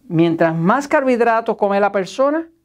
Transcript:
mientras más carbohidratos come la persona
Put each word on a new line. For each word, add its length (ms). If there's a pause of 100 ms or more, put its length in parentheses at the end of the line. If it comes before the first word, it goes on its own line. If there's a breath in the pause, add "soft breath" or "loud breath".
mientras 480
más 320
carbohidratos 680
come 240
la 120
persona 540 (200)